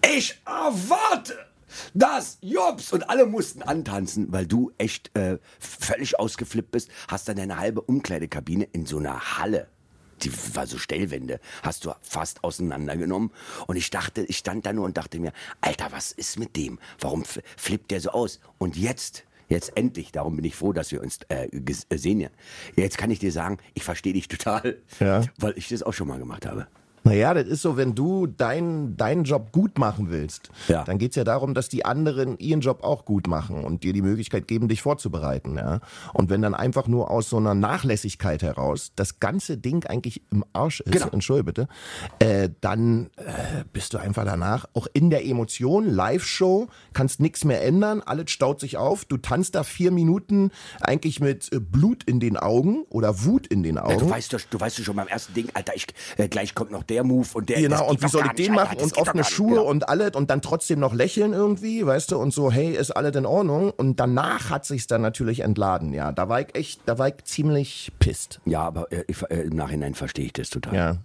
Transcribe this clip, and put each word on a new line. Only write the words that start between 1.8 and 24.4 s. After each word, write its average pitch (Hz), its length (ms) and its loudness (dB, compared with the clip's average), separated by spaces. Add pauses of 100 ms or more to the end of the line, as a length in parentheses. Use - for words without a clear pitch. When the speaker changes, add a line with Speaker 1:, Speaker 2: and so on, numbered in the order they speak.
Speaker 1:
dass 254 480 2
Jobs“, 339 500 -2
und 185 160 -2
alle 247 160 6
mussten 214 380 -4
antanzen, 104 680 -4
weil 92 160 0
du 113 300 2
echt, - 400 -6
äh, 92 220 0 (200)
völlig - 600 -4
ausgeflippt 113 520 -4
bist, - 200 -4 (180)
hast - 200 -6
dann 104 80 -4
deine 95 220 -6
halbe 107 220 -2
Umkleidekabine 85 920 -2
in 82 120 -4
so 73 140 -4
einer 69 400 -6
Halle, 104 300 -2 (540)
die 73 80 -4 (240)
war 67 140 -4
so 62 100 -10
Stellwände, 69 600 -4 (240)
hast - 200 -6
du 73 80 -6 (100)
fast - 420 -8
auseinandergenommen. 85 840 -4 (360)
Und 90 80 -4
ich 87 160 -4
dachte, - 320 -6
ich - 160 -4
stand 101 280 -6
da 101 60 -2
nur 104 120 -2
und 92 120 -4
dachte 82 220 -8
mir, 85 140 -4 (280)
„Alter, - 300 -4
was - 220 -10
ist - 260 -8
mit 113 160 -8
dem? 73 240 -6 (220)
Warum 76 220 -4
f-, - 180 -10 (160)
flippt - 340 -4
der 95 100 -2
so 87 100 -4
aus?“ - 280 -2 (200)
Und 92 180 -2
jetzt, 117 480 -4 (240)
jetzt - 280 -2
endlich, - 360 0
darum 76 240 -4
bin 76 80 -4
ich 80 100 -2
froh, 98 180 -2
dass 82 200 -4
wir 69 100 -6
uns, - 160 -8 (100)
äh, 65 200 -4
ges-, 69 400 -6
äh, 85 100 -2
sehen. 85 300 0 (480)
Jetzt 92 220 2
kann 107 120 0
ich 104 80 0
dir 98 140 0
sagen, 85 260 -2 (160)
ich - 80 -6
versteh 90 300 -2
dich 95 160 -2
total, 107 480 -2 (240)